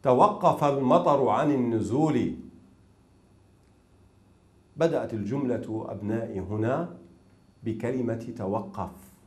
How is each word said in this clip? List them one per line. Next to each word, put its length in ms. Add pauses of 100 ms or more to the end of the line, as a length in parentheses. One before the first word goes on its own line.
توقف 600
المطر 640
عن 240
النزول. 840 (2500)
بدأت 360
الجملة 760
أبنائي 500
هنا 580 (680)
بكلمة 760
توقف 760 (160)